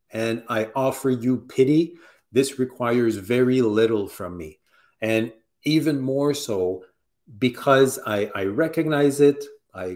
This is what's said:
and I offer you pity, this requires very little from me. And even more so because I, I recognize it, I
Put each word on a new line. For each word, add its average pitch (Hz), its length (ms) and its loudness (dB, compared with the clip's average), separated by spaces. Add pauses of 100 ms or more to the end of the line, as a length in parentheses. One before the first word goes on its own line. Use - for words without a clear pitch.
(100)
and 113 380 -4
I 110 260 -2
offer 135 340 -2
you 127 280 0
pity, 151 600 2 (340)
this 135 280 0
requires 120 560 0
very 123 460 2
little 110 460 2
from 90 300 -12
me. 78 220 -14 (420)
And 110 300 0 (320)
even 147 360 0
more 139 340 -2
so 95 500 -4 (560)
because 131 640 2
I, 104 300 -2
I 98 100 -4
recognize 143 760 0
it, 143 220 4 (300)
I 92 220 -8